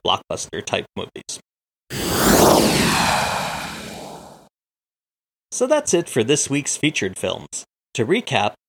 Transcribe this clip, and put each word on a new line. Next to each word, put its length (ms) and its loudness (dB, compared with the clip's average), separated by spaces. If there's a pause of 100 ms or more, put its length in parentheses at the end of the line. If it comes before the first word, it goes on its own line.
blockbuster 580 -2
type 220 -2 (120)
movies. 440 -10 (4000)
So 160 -2
that's 280 2
it 160 2
for 120 2
this 280 2
week's 260 -2
featured 400 -2
films. 480 -6 (300)
To 100 0
recap, 480 2 (160)